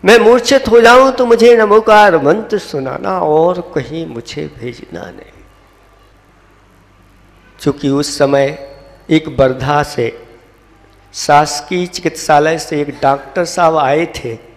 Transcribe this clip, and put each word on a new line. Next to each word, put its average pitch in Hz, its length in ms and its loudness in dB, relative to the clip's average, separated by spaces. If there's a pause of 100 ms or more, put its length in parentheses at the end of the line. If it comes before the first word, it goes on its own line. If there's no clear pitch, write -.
मैं 226 140 6
मूर्छित 240 480 2
हो 226 140 6
जाऊं 247 300 6
तो 254 140 -2
मुझे 233 320 4
नमोकार 208 600 4
मंत्र 196 400 -2
सुनाना 156 640 -8
और 170 560 0
कहीं 151 320 -8
मुझे 143 520 -14
भेजना 113 420 -16
नहीं।" - 420 -20 (2250)
चूंकि 143 300 -4
उस 139 280 -4
समय 139 580 -2 (340)
एक 160 180 0 (120)
वर्धा 135 440 0
से - 440 -8 (880)
शासकीय 151 720 -2
चिकित्सालय 156 760 -2
से 151 220 -6
एक 143 80 -6 (120)
डॉक्टर 139 440 -4
साहब 165 320 -4
आए 147 280 -2
थे 123 320 -12 (200)